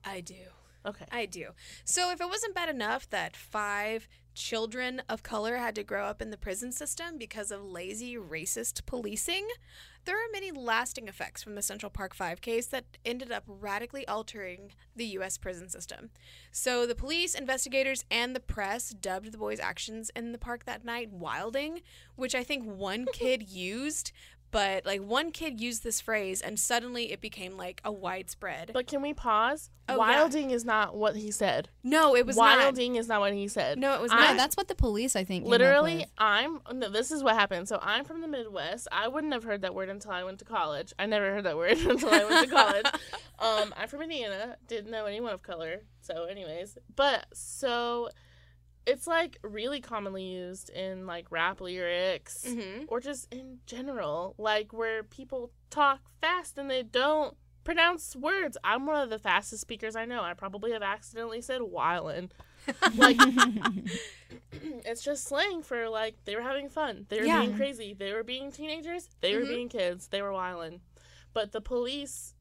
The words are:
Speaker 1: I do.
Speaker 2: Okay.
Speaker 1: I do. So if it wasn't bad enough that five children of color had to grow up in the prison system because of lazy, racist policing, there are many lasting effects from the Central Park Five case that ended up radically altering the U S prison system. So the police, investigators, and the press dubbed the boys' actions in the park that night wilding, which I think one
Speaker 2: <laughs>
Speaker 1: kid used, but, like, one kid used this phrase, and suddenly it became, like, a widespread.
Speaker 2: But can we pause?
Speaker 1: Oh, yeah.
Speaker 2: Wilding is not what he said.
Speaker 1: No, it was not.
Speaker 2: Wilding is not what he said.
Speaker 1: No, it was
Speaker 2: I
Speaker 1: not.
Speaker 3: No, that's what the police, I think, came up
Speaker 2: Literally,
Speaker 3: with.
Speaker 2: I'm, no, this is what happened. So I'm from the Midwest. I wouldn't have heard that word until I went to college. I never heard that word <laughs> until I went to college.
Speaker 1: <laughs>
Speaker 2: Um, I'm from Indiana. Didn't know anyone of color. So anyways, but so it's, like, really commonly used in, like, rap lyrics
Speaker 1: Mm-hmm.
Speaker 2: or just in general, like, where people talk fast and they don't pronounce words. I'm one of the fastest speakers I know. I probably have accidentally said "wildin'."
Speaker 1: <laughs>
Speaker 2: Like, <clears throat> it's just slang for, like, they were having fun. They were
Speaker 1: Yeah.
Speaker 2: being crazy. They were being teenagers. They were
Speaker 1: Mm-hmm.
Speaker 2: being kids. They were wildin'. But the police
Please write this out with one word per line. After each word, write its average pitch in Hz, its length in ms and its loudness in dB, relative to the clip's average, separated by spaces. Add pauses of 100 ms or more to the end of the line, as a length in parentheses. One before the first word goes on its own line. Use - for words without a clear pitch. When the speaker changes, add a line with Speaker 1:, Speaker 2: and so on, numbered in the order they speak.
Speaker 1:
I 190 180 -8
do. 180 140 -16 (500)
Speaker 2:
Okay. 208 260 -10
Speaker 1:
I 240 140 -4
do. 170 220 -12 (360)
So 359 280 0
if 349 100 -6
it 349 80 -4
wasn't 415 240 -4
bad 349 160 -2
enough 240 400 -4
that 170 260 -4
five 208 720 -4 (280)
children 247 760 -4
of 220 140 -6
color 226 340 -2
had 233 180 -4
to 208 80 -6
grow 202 220 -4
up 214 160 -6
in 220 80 -8
the 208 80 -10
prison 208 340 -6
system 330 460 -8
because 214 320 -10
of 202 160 -8
lazy, 202 520 -10
racist 175 680 -6
policing, 254 600 -4 (560)
there 370 140 -2
are 453 140 -4
many 392 200 -8
lasting 233 560 -4
effects - 340 -10
from 208 140 -12
the 202 80 -6
Central 208 260 -8
Park - 240 -8
Five 175 280 -6
case 233 260 -2
that 254 180 -6 (180)
ended 240 280 -6
up 233 160 -6
radically 208 600 -8
altering 202 680 -8 (220)
the 233 100 -4
U 190 180 -6
S 190 160 -6
prison 180 300 -8
system. - 420 -12 (400)
So 247 340 2
the 240 80 -2
police, 330 400 -2
investigators, 262 800 0
and 247 240 0
the 254 40 -4
press 208 520 -6
dubbed 196 400 -8
the 220 80 -16
boys' 214 200 -6
actions 220 560 -6
in 233 180 -8
the 233 40 -12
park 240 280 -10
that 240 200 -10
night 233 240 -6
wilding, 214 720 -6 (340)
which 254 200 -2
I 247 80 0
think 262 200 -2
one 202 460 -4
Speaker 2:
<laughs> 247 40 -4
Speaker 1:
kid 240 360 0
used, 208 640 -6 (400)
but, 196 340 0
like, 196 160 -2
one 262 320 0
kid 285 260 -6
used 233 240 -4
this 226 160 -2
phrase, 196 400 -2
and 208 180 -6
suddenly 240 540 -2
it 196 80 -8
became, 190 380 -12
like, 180 260 -10
a 214 80 -2
widespread. 185 840 -8
Speaker 2:
But 254 140 -2
can 277 140 -2
we 294 120 -2
pause? 233 560 2 (200)
Speaker 1:
Oh, 262 40 0
yeah. 254 40 2
Speaker 2:
Wilding 269 540 6
is 240 120 0
not 220 320 2
what 208 220 2
he 214 120 -6
said. 185 380 2 (160)
Speaker 1:
No, 285 320 8
it 240 100 8
was 226 120 2
not. 226 220 12
Speaker 2:
Wilding 254 360 4
is 226 140 0
not 214 100 4
what 202 140 4
he 202 160 -2
said. 147 280 0
Speaker 1:
No, 269 180 4
it 196 60 -2
was 226 120 2
Speaker 2:
I - 20 6
Speaker 1:
not. 240 160 12
Speaker 3:
No, 254 60 4
that's 269 180 4
what 392 140 -2
the 349 60 -2
police, 233 420 2
I 190 80 2
think, 185 180 -2
came - 80 -4
up 233 80 10
Speaker 2:
Literally, 294 380 8
Speaker 3:
with. 311 120 -4 (100)
Speaker 2:
I'm, 220 420 4 (120)
no, 254 160 -2
this 233 220 0
is 302 100 -2
what 233 140 6
happened. 196 320 2
So 214 140 -2
I'm 233 240 0
from 330 160 -10
the 320 80 -6
Midwest. 214 640 -6
I 208 160 0
wouldn't 302 240 -2
have 226 100 -4
heard 208 200 -2
that 190 120 -4
word 190 140 -4
until 208 220 -10
I 180 120 -2
went 190 160 -8
to - 60 -18
college. 151 520 -2
I 190 80 0
never 208 280 2
heard 202 100 -2
that 160 140 0
word 180 200 6
<laughs> - 0 -
until 262 360 2
I 311 100 8
went 285 260 6
to 339 60 -2
college. 214 340 6
Speaker 1:
<laughs> - 500 -8
Speaker 2:
Um, 214 360 2
I'm 220 140 -6
from 285 140 -8
Indiana. 233 520 -6 (140)
Didn't 220 220 -8
know 214 140 -6
anyone 214 280 -4
of 180 100 -8
color. 170 380 -8 (180)
So 165 240 -8
anyways, 180 540 -10 (180)
but 277 380 4
so 240 720 -2 (800)
it's, 262 200 2
like, 330 360 2
really 226 380 -4
commonly 196 440 -6
used 185 440 -10
in, 190 380 -8
like, 170 240 -10
rap 170 300 0
lyrics 180 840 -2
Speaker 1:
Mm-hmm. 233 400 -8
Speaker 2:
or 233 120 -2
just 262 340 -8
in 262 320 -14
general, 196 720 -4
like, 214 360 0
where 220 300 -4
people 254 480 -10 (180)
talk 277 320 4 (200)
fast 349 360 0
and 277 120 -6
they 254 140 0
don't 277 520 2 (280)
pronounce 339 520 2
words. 311 480 0
I'm 233 220 2
one 302 160 2
of 247 80 -2
the 220 100 -4
fastest 202 420 2
speakers 220 340 -8
I 226 100 -4
know. 240 160 -4
I 175 140 -2
probably 202 380 -4
have 214 100 -2
accidentally 226 580 -6
said 254 200 -4
"wildin'." 170 680 -2 (380)
Speaker 1:
<laughs> 240 280 4
Speaker 2:
Like, - 240 10
<clears throat> - 1300 4
it's 240 520 -8
just 285 240 -4
slang 330 360 -2
for, 233 260 -4
like, 220 260 -4 (100)
they 208 100 -4
were 233 60 -2
having 269 280 -4
fun. 247 400 -4
They 208 100 -2
were 247 60 2
Speaker 1:
Yeah. 320 160 6
Speaker 2:
being 208 140 0
crazy. 226 380 -4
They 196 200 -6
were 226 100 -4
being 262 280 -8
teenagers. 320 580 -8 (120)
They 196 140 2
were 233 60 2
Speaker 1:
Mm-hmm. - 80 -2
Speaker 2:
being 240 200 -4
kids. 185 380 -4
They 196 140 -4
were 202 100 -4
wildin'. 180 480 -6 (540)
But 208 180 -2
the 220 100 -4
police 254 800 -4